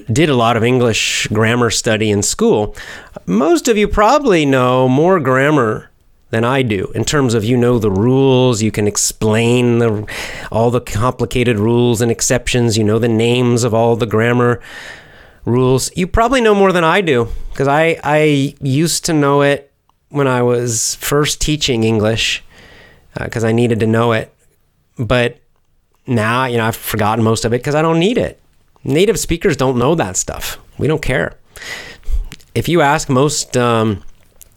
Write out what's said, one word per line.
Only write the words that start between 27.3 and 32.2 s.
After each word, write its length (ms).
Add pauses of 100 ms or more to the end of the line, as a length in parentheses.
of 80
it 100
'cause 120
I 60
don't 180
need 180
it. 220 (480)
Native 320
speakers 380
don't 200
know 180
that 200
stuff. 440 (180)
We 100
don't 140
care. 320 (1200)